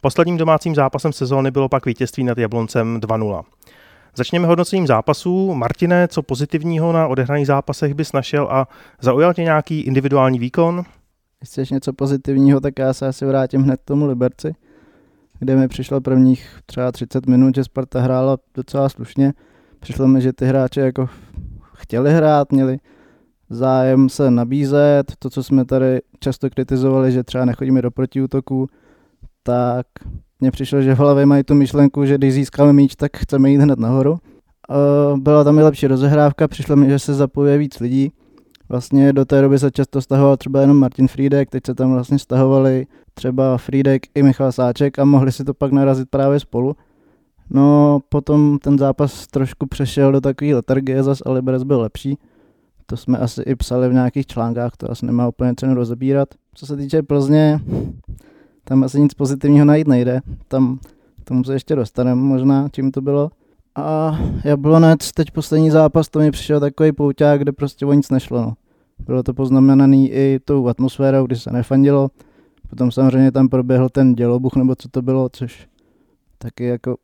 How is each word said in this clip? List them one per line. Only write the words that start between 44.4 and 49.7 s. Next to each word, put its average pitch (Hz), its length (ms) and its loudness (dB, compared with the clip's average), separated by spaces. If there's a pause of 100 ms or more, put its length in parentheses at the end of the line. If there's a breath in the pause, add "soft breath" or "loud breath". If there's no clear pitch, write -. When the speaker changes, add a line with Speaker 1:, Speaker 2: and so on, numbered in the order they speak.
Speaker 2:
Sáček 127 460 -2
a 139 60 0
mohli 135 280 4
si 139 120 -8
to 139 100 -6
pak 139 180 -4
narazit 135 380 0
právě 139 300 0
spolu. 131 360 -6 (800)
No, 147 540 4
potom 147 500 0
ten 143 200 0
zápas 139 480 -2
trošku 135 400 -6
přešel 139 460 0